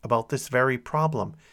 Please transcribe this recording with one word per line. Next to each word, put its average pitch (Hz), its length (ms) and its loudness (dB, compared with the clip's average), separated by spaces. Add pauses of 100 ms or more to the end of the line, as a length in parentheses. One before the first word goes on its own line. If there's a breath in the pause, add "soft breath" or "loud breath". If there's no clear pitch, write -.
about 113 240 0
this - 220 -6
very 127 280 2
problem 135 580 -2 (180 soft breath)